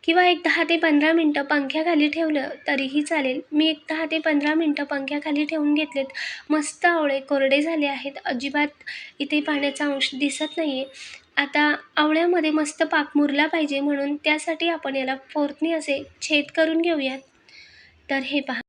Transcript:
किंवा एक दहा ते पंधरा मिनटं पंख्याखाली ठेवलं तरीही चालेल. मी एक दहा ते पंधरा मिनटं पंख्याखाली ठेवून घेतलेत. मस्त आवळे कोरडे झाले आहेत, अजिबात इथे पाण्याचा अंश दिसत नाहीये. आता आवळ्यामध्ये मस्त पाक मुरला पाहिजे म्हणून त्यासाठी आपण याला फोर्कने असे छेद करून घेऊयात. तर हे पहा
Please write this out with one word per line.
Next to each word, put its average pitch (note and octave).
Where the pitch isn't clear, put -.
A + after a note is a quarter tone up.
किंवा F4
एक F4+
दहा E4
ते E4
पंधरा D#4
मिनटं D4+
पंख्याखाली D4
ठेवलं D4+
तरीही C#4
चालेल. C#4+
मी D#4
एक D#4
दहा D#4+
ते D#4+
पंधरा D4+
मिनटं D4
पंख्याखाली D4
ठेवून D4
घेतलेत. D4+
मस्त D4
आवळे D4+
कोरडे C4+
झाले D4+
आहेत, C#4
अजिबात C#4
इथे C#4+
पाण्याचा C#4+
अंश C#4
दिसत C#4+
नाहीये. C#4
आता D4
आवळ्यामध्ये D#4
मस्त D4+
पाक D4+
मुरला D4
पाहिजे D4+
म्हणून C#4+
त्यासाठी D#4
आपण D4
याला C4
फोर्कने D4+
असे D4+
छेद D4
करून D#4+
घेऊयात. C#4
तर C4+
हे C#4
पहा B3+